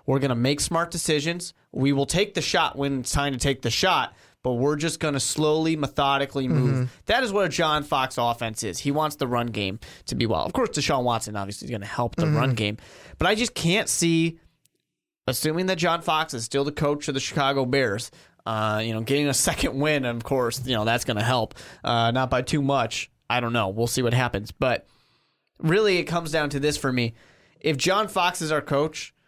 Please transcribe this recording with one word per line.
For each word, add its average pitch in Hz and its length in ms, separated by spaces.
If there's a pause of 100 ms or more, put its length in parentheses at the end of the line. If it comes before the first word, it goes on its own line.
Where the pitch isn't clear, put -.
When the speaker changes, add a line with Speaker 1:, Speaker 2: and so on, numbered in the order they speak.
Speaker 1:
we're 135 140
gonna 131 160
make 131 240
smart 170 320
decisions. 165 640 (180)
We 135 220
will 139 120
take 190 280
the 160 80
shot 160 360
when 139 220
it's - 120
time 143 220
to 127 60
take 135 220
the 123 100
shot, 165 420 (300)
but 127 100
we're 135 220
just 151 240
gonna 147 220
slowly, 160 540
methodically 139 720
move. 135 280
Speaker 2:
Mm-hmm. 127 80 (220)
Speaker 1:
That 240 180
is 214 80
what 196 140
a 170 40
John 151 340
Fox 135 340
offense 117 440
is. 95 180
He 143 120
wants 147 240
the 135 120
run 120 200
game 104 320 (280)
to - 80
be 117 100
well. 95 200
Of - 80
course, 247 160
Deshaun 139 340
Watson 113 320
obviously 101 320
is - 40
gonna 101 140
help 120 300
the 165 100
Speaker 2:
Mm-hmm. 151 120
Speaker 1:
run 127 160
game, 110 240 (400)
but 160 100
I 202 60
just 226 220
can't 175 340
see, 165 480 (880)
assuming 156 420
that 185 100
John 165 240
Fox 160 320
is 117 100
still 139 220
the 147 60
coach 147 360
of 147 60
the 135 80
Chicago 139 440
Bears, 123 460 (340)
uh, 107 380
you 113 100
know, 110 80
getting 143 280
a 135 40
second 131 460
win, 147 240
of 117 220
course, 127 400
you 127 80
know, 107 100
that's 117 220
gonna 104 180
help. 113 300 (320)
Uh, 117 260
not 127 180
by 127 120
too 143 200
much. 135 480 (200)
I 123 100
don't 120 140
know. 107 160
We'll 110 180
see 131 140
what 120 120
happens. 120 380
But - 360 (720)
really, 190 380
it 165 80
comes 165 260
down 151 200
to 143 100
this 147 160
for 135 160
me. 117 200 (460)
If 160 160
John 190 320
Fox 180 340
is 156 120
our 147 80
coach, 147 520 (140)